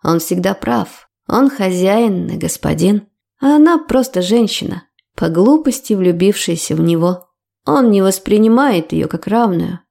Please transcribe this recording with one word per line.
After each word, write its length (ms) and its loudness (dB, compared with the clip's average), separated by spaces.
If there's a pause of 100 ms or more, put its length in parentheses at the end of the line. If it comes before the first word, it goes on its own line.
Он 160 0
всегда 360 -4
прав. 560 -6 (180)
Он 220 2
хозяин 760 0
и 100 -6
господин. 680 -2 (320)
А 180 2
она 200 6
просто 460 -2
женщина, 600 -2 (300)
по 140 -4
глупости 640 2
влюбившаяся 840 0
в 60 -2
него. 460 0 (400)
Он 240 2
не 100 4
воспринимает 920 2
ее 140 -2
как 180 -8
равную. 540 -2 (100)